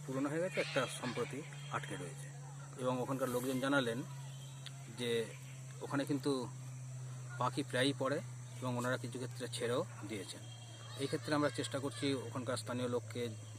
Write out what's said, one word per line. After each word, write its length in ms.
পুরনো 240
হয়ে 140
গেছে, 220
একটা 160
সম্প্রতি 380
আটকে 240
রয়েছে। 320
এবং 120
ওখানকার 260
লোকজন 300
জানালেন 400
যে 260
ওখানে 240
কিন্তু 260
পাখি 260
প্রায়ই 380
পড়ে 160
এবং 180
ওনারা 200
কিছু 240
ক্ষেত্রে 260
ছেড়েও 240
দিয়েছেন। 320
এই 120
ক্ষেত্রে 240
আমরা 140
চেষ্টা 300
করছি 340
ওখানকার 440
স্থানীয় 380
লোককে, 340